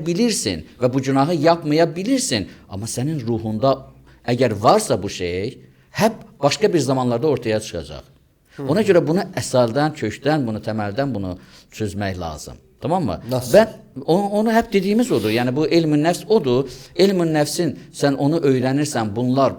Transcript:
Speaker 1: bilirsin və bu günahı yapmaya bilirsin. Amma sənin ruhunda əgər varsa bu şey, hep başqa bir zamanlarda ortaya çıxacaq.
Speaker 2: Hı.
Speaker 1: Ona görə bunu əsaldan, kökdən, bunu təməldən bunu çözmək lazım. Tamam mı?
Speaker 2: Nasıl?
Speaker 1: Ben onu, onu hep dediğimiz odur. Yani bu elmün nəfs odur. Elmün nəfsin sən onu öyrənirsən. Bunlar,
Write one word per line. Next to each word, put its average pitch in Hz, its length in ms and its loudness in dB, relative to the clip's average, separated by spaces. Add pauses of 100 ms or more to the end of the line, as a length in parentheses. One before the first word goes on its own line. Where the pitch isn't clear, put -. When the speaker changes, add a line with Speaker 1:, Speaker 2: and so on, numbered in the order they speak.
Speaker 1:
bilirsin 170 580 -2 (160)
və 120 120 2
bu 135 100 0
günahı 139 420 2
yapmaya 165 400 4 (120)
bilirsin. 190 520 -2 (200)
Amma 101 200 -8
sənin 143 320 -4
ruhunda 110 540 0 (500)
əgər 120 380 2
varsa 139 400 4
bu 98 100 -6
şey, 92 460 -6 (320)
hep 220 220 0 (300)
başqa 175 300 2
bir 170 60 2
zamanlarda 127 500 0
ortaya 113 320 0
çıxacaq. 73 480 -12 (480)
Speaker 2:
Hı. 139 120 -8
Speaker 1:
Ona 190 140 2
görə 196 240 6
bunu 170 180 0 (140)
əsaldan, 131 580 0
kökdən, 139 500 -2
bunu 107 180 -4
təməldən 110 500 -4
bunu 92 220 -6 (360)
çözmək 98 480 -6
lazım. 73 380 -10 (220)
Tamam 165 240 -2
mı? 85 160 -4 (100)
Speaker 2:
Nasıl? 123 220 -4
Speaker 1:
Ben 220 160 8 (380)
onu, 196 220 0
onu 214 240 0
hep 226 200 2
dediğimiz 202 400 2
odur. 107 180 2
Yani 123 260 0
bu 156 100 2
elmün 151 380 2
nəfs 170 240 -2
odur. 139 400 2 (280)
Elmün 175 380 2
nəfsin 151 400 0 (180)
sən 143 240 0
onu 147 240 2
öyrənirsən. 131 760 0
Bunlar, 127 420 2